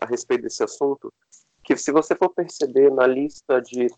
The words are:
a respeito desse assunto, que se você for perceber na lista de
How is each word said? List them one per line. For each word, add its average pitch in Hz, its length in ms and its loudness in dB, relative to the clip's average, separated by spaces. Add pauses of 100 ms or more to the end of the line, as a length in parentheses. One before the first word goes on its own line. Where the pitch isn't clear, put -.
a - 40 -4
respeito 120 380 -4
desse - 200 -8
assunto, 139 500 -4 (500)
que 131 140 0
se - 140 -6
você 151 240 2
for 185 140 2
perceber 139 640 2
na 131 140 4
lista 131 560 0
de 123 260 -2 (100)